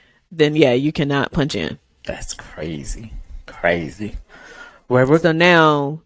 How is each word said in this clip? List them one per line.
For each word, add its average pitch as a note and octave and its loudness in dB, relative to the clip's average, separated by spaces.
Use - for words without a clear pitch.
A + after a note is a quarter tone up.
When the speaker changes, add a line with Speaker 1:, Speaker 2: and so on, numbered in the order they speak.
Speaker 1:
then D3+ 0
yeah, C3+ 4
you C#3 0
cannot C#3+ -2
punch D3+ -2
in. D#2+ -8
Speaker 2:
That's - -10
crazy, D#2+ -10
crazy. F2 -4
Where B2+ 4
we're D3+ 4
Speaker 1:
So E3 2
now D#3+ 4